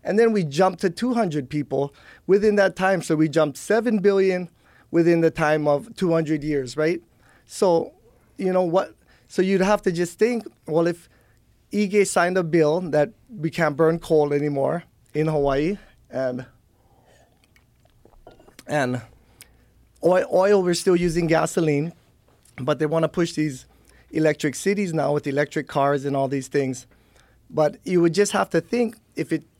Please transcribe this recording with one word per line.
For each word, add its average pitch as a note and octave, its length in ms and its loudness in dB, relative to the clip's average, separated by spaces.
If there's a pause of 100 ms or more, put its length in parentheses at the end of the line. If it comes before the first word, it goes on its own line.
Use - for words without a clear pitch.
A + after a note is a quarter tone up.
And F#3 140 -2
then A3+ 160 4
we G3 100 0
jumped E3+ 380 0
to F#3+ 80 0
two A#3+ 240 -4
hundred D3+ 360 -2
people C#3 440 -4 (320)
within G#3 300 4
that G3 200 2
time. F#3 280 0
So D#3+ 120 0
we D#3 140 2
jumped D3+ 280 0
seven A3 420 0
billion F#3+ 500 2 (400)
within E3+ 320 4
the D#3+ 100 4
time D3+ 360 0
of C#3+ 280 -2
two F3 160 0
hundred D#3 320 0
years, C#3 320 -4
right? D#3 260 -2 (440)
So, - 480 0 (440)
you F#3 140 -2
know F#3 120 2
what? F3+ 320 -2 (320)
So - 160 -4
you'd F#3 180 2
have G3+ 220 2
to F#3+ 80 0
just E3+ 280 -4
think, A#3 260 0 (220)
well, E3 200 0
if, E3+ 200 -6 (680)
Ige G3+ 340 2
signed F#3 300 0
a F#3 60 0
bill D#3+ 380 2
that D3+ 280 0 (260)
we D#3+ 140 -6
can't D3+ 260 -2
burn E3 240 2
coal D3+ 340 2
anymore C#3+ 500 -2 (300)
in D#3 140 -2
Hawaii, D3 500 0 (340)
and, B2+ 340 -6 (2250)
and B2+ 340 -2 (1000)
oil, F3+ 280 4
oil, G3 320 4
we're F3 100 0
still F3+ 220 2
using F3 320 0
gasoline, D#3 680 0 (680)
but C#3 180 -2
they D#3 60 0
wanna D#3+ 240 0
push E3+ 240 -2
these D3+ 320 -6 (460)
electric D3+ 440 0
cities G3 380 -2
now D3 200 0
with D3 140 -4
electric C#3+ 400 -2
cars C#3 380 0
and C#3+ 100 -4
all C3+ 120 0
these C3+ 200 -6
things. C3 380 -4 (640)
But D3+ 340 0
you F3+ 180 2
would E3+ 120 2
just G3+ 180 0
have G3 200 -2
to E3 100 0
think, A#3 340 -2 (200)
if D#3+ 160 -6
it D#3 120 -4 (160)